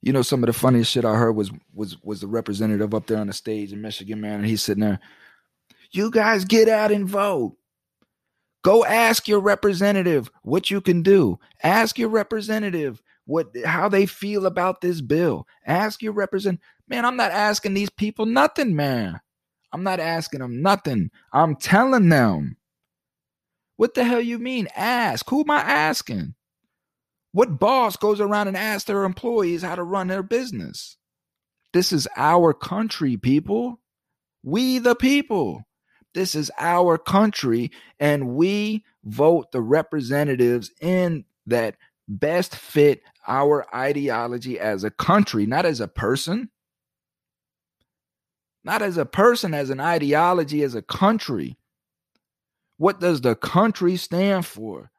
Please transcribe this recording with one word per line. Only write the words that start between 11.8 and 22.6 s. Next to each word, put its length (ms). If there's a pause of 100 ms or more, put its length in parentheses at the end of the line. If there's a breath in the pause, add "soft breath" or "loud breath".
your 100
representative 960 (240)
what, 220 (160)
how 240
they 180
feel 400
about 340
this 200
bill. 460 (200 soft breath)
Ask 360
your 120
represent-," 460 (280 soft breath)
Man, 160
I'm 120
not 140
asking 440
these 160
people 360
nothing, 480
man. 460 (520)
I'm 120
not 160
asking 400
them 220
nothing. 480 (220 soft breath)
I'm 240
telling 520
them. 480 (1200)